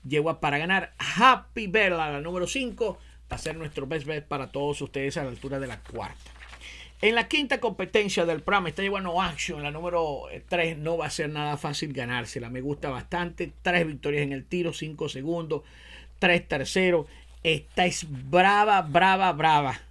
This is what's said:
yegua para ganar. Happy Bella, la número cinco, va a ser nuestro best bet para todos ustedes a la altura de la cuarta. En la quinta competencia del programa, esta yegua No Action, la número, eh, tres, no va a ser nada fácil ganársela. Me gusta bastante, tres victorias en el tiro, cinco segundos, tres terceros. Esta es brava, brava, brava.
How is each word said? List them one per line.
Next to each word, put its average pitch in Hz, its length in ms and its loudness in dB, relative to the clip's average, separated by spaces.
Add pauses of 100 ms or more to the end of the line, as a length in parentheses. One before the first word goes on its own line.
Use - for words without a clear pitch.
yegua 147 340 0
para 143 180 0
ganar. 175 400 0
Happy 214 680 4
Bella, 175 440 2
la 143 100 -4
número 175 260 -4
cinco, 226 520 -4 (320)
va 123 60 -6
a - 20 -8
ser 156 180 -6
nuestro 151 300 -8
best 143 200 -4
bet 151 200 -6
para 135 260 -6
todos 143 300 -4
ustedes 139 340 -4
a 147 80 -2
la 127 60 -6
altura 135 300 -8
de 135 60 -6
la 110 140 -10
cuarta. - 500 -10 (720)
En 220 140 4
la 226 140 2
quinta 285 300 0
competencia 202 680 0
del 156 160 -2
programa, 190 260 2
esta 170 140 -6
yegua 196 180 -2
No 180 220 0
Action, 156 400 -4
la 143 80 -4
número, 160 600 -2
eh, 92 160 -14
tres, 165 300 0
no 160 220 -2
va 151 80 -2
a 143 40 -4
ser 151 200 -4
nada 147 260 -4
fácil 147 380 -6
ganársela. 120 560 -6
Me 127 100 -6
gusta 143 300 -4
bastante, 170 600 -6 (120)
tres 175 240 2
victorias 147 380 -2
en 139 80 -4
el 135 120 -8
tiro, 165 300 -2
cinco 156 340 -8
segundos, 156 540 -4 (560)
tres 185 280 4
terceros. 170 600 2 (360)
Esta 165 440 0
es - 180 -2 (240)
brava, 196 540 6
brava, 180 500 4
brava. 147 480 4 (100)